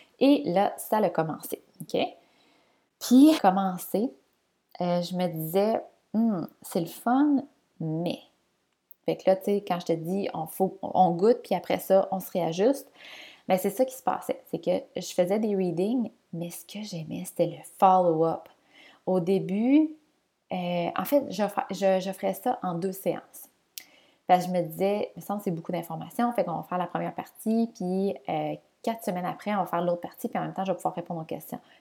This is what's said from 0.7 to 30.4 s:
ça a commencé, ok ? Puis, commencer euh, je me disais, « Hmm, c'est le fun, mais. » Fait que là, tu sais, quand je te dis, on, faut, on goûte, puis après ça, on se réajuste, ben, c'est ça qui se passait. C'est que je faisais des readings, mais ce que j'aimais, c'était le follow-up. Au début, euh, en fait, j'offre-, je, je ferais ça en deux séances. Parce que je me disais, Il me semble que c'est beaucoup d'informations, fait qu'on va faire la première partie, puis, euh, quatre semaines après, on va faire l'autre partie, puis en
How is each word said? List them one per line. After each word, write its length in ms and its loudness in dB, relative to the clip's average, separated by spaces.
ça 200 -2
a 120 2
commencé, 520 -4
ok ? 160 -4
Puis, 420 8
commencer 720 0
euh, 200 0
je 140 -6
me 120 0
disais, « 540 0
Hmm, 320 2
c'est 180 -4
le 80 -2
fun, 560 2
mais. » 400 -2
Fait 120 -2
que 120 0
là, 60 6
tu 100 -6
sais, 220 0
quand 120 -2
je 80 -10
te 60 2
dis, 400 -4
on, 140 -6
faut, 340 -2
on 300 4
goûte, 320 4
puis 120 -2
après 240 -2
ça, 320 4
on 80 -4
se 120 -12
réajuste, 600 0
ben, 100 4
c'est 140 -2
ça 140 0
qui 100 -6
se 80 -16
passait. 380 -4
C'est 120 -6
que 80 0
je 180 -8
faisais 260 2
des 160 0
readings, 560 0
mais 180 -8
ce 140 -14
que 180 -14
j'aimais, 420 -10
c'était 220 0
le 100 -8
follow-up. 680 4
Au 120 2
début, 720 4
euh, 440 -2
en 100 -2
fait, 240 4
j'offre-, 420 -2
je, 280 2
je 120 -4
ferais 240 -2
ça 260 -2
en 140 -4
deux 160 -4
séances. 580 -6
Parce 180 6
que 80 -4
je 40 2
me 100 0
disais, 480 -2
Il 40 -16
me 60 -14
semble 140 -6
que 60 -8
c'est 60 -2
beaucoup 200 -6
d'informations, 640 -4
fait 100 2
qu'on 140 -4
va 60 -6
faire 140 -6
la 80 -2
première 300 -4
partie, 580 -2
puis, 420 -2
euh, 260 -2
quatre 220 -4
semaines 220 -4
après, 300 -6
on 40 0
va 60 0
faire 160 -2
l'autre 200 0
partie, 280 -8
puis 100 -6
en 40 -4